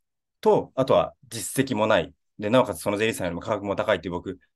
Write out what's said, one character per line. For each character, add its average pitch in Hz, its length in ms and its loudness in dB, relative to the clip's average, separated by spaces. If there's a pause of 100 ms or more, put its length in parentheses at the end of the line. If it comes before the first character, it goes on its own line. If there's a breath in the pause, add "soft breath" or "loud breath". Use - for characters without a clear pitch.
(420)
と、 208 340 2
あ 131 100 2
と 123 80 4
は 82 200 2 (160)
実 117 360 -4
績 123 100 -4
も 107 120 2
な 107 120 6
い。 87 140 -4 (240)
で、 104 120 -4
な 127 120 4
お - 40 4
か 101 80 -6
つ - 80 -10
そ 101 100 -2
の 101 60 -2
税 110 100 0
理 113 60 -2
士 - 60 -10
さ 101 40 -4
ん 90 40 -4
よ 87 40 -4
り 87 40 -8
も 87 60 -8
価 110 100 -6
格 101 140 -4
も 98 120 -4
高 107 160 0
い 92 40 0
っ - 40 -6
て 92 80 -8
い - 20 -6
う - 0 -
僕、 90 280 -8 (160 soft breath)